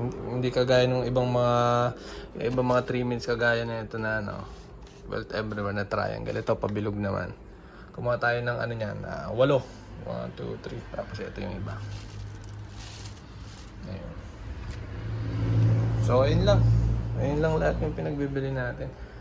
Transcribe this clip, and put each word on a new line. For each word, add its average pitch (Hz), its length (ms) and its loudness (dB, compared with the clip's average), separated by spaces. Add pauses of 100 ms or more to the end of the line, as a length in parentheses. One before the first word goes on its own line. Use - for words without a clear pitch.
(260)
Hindi 123 240 0
kagaya 127 400 6
nung 127 160 2
ibang 123 240 2
mga, 120 280 4 (760)
yung - 160 -4
ibang 127 240 2
mga 123 160 6
three 123 160 0
minutes 120 240 -2
kagaya 117 320 4
na 113 240 -4
ito 110 160 -6
na, 110 160 0
ano, 98 240 -6 (640)
Belt 110 240 -6
Everywhere 104 480 -2
na 101 80 -2
triangle. 107 480 -2
Ito, 110 240 0
pabilog 104 400 -2
naman. 98 320 -2 (640)
Kumuha 120 240 0
tayo 120 240 2
ng 120 160 0
ano 117 160 -2
niyan, 104 320 -4
ah, 80 240 -6
walo. 131 320 6 (400)
One, 117 320 -6
two, 110 320 -8
three. 117 240 -8
Tapos 104 320 -8
ito 95 160 -8
yung 98 160 -4
iba. 101 240 -6 (2000)
Ayun. - 280 -10 (1900)
So, 127 240 6
ayun 160 160 6
lang. 196 160 8 (640)
Ayun 143 240 2
lang 160 180 4
lahat 156 220 2
yung 156 100 0
pinagbibili 143 560 -2
natin. 131 400 -4 (300)